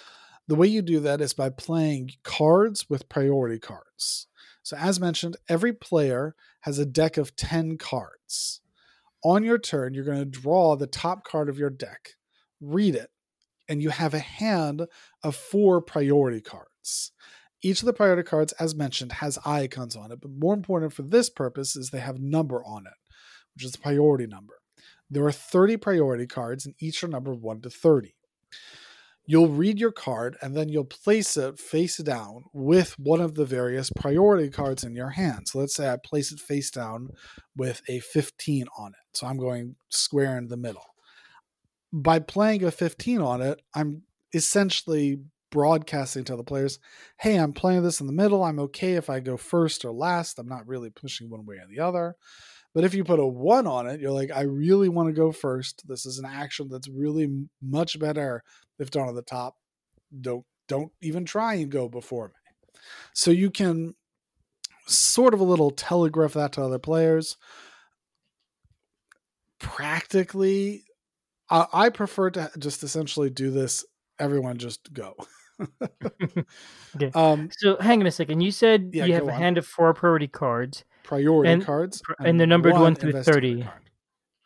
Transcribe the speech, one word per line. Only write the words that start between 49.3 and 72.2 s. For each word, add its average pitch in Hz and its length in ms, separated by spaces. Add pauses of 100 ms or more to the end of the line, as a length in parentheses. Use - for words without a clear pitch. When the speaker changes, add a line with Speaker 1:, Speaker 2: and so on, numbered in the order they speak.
Speaker 1:
first 165 480
or 117 60
last. 170 460
I'm 120 100
not 123 180
really 120 240
pushing 120 400
one 110 160
way 101 100
or 92 100
the 104 140
other." 175 360 (580)
But 160 80
if 185 100
you 190 120
put 160 160
a 139 60
one 170 420
on 123 180
it, 143 140
you're 139 100
like, 135 220
"I 139 100
really 160 480
wanna 165 220
go 160 200
first. 131 560
This 131 160
is 131 140
an 135 80
action 139 420
that's 131 200
really 151 360
m-, 139 240 (140)
much 151 380
better 147 420 (380)
if 135 100
done 135 180
at 120 60
the 120 80
top. 123 340 (640)
Don't, 123 240 (220)
don't 143 240 (100)
even 170 240
try 220 300
and 156 160
go 131 180
before 120 420
me." - 500 (320)
So - 180
you 185 220
can 165 420 (920)
sort - 460
of 196 60
a 190 40
little 160 260
telegraph 156 640
that 147 220
to 139 100
other 127 160
players. 160 560 (2250)
Practically, 190 1300 (640)
I, 165 240
I 202 180
prefer 196 400